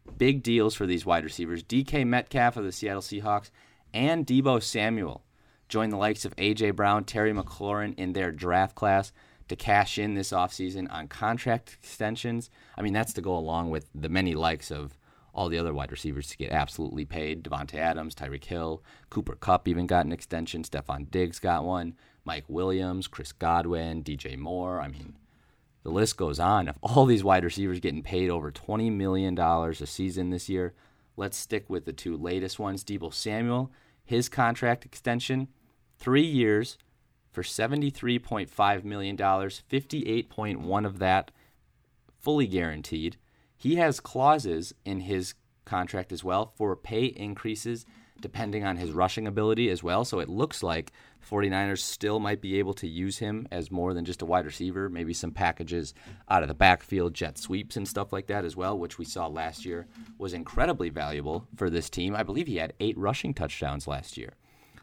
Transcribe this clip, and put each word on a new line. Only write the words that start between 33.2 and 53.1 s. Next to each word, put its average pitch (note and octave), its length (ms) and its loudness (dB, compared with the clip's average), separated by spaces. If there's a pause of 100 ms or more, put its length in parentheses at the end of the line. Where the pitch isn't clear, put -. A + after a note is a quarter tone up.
his A#2+ 240 2
contract A#2 580 2
extension, C3 640 -2 (500)
three C#3 260 4
years A#2 540 4 (540)
for F2+ 100 -6
seventy-three B2+ 800 0
point G#2 280 -4
five G2+ 360 4
million G2+ 320 -4
dollars, F#2+ 520 2
fifty-eight C3 600 -2
point G#2+ 300 -4
one G2 260 0
of G2 140 -6
that F#2 320 4 (880)
fully D3 260 4
guaranteed. E2 720 -2 (380)
He D3+ 200 2
has D#3+ 240 4
clauses C3 760 2 (100)
in F#2+ 160 -4
his F#2 340 -2 (300)
contract F#2 480 -4
as F2 120 -8
well F#2+ 320 0
for G2+ 200 0
pay A2+ 300 0
increases A2 800 -6 (340)
depending G#2+ 440 -4
on F#2+ 120 0
his F2 160 -4
rushing F#2 340 2
ability A2 440 4
as F2 120 -2
well. F#2 220 2
So G2+ 160 -2
it - 80 -4
looks A#2 340 -2
like E2 300 -2 (280)
the - 60 -20
forty-niners G2 560 0
still G#2 380 0
might G#2 200 0
be F#2+ 180 0
able G2 160 2
to - 120 -8
use F2+ 320 -4